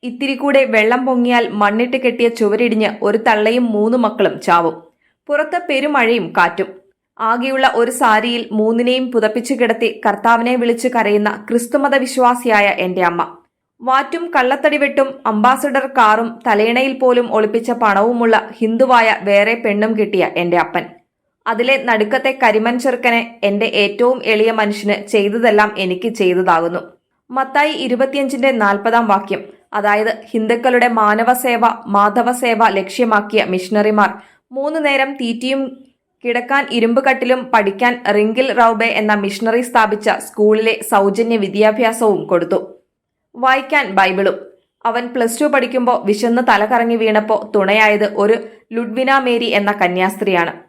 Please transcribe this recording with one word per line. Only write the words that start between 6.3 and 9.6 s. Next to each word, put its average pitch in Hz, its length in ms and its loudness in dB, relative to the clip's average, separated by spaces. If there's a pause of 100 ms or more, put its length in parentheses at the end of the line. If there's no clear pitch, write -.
കാറ്റും. 180 440 -2 (400)
ആകെയുള്ള 254 540 0
ഒരു 233 160 0
സാരിയിൽ 240 640 0
മൂന്നിനെയും 240 600 0
പുതപ്പിച്ചു 233 420 -2
കിടത്തി 240 540 -2